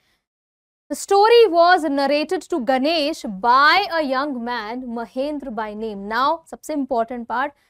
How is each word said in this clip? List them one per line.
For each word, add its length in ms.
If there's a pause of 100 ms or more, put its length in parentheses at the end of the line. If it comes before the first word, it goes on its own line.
(920)
The 160
story 440
was 320
narrated 640
to 120
Ganesh 800
by 480
a 140
young 320
man, 500
Mahendra 680
by 240
name। 380
Now, 340
सबसे 260
इंपॉर्टेंट 540
पार्ट, 260 (160)